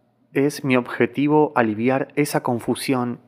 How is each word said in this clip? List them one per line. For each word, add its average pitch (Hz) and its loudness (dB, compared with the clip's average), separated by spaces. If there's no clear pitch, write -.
Es 143 0
mi 131 2
objetivo 139 2
aliviar 123 0
esa 147 0
confusión 123 -2